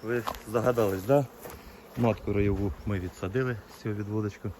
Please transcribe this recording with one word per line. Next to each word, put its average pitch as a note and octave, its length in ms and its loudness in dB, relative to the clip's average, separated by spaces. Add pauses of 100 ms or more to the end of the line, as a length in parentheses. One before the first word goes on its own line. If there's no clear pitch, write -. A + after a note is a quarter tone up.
Ви A2+ 200 -2 (240)
здогадались, A2 560 2
да? C3+ 220 6 (720)
Матку A2 360 2
роєву G2+ 400 2 (120)
ми G2+ 140 0
відсадили G#2+ 580 -2 (120)
з - 120 -20
цього A2 140 -4
відводочку. G#2 640 -4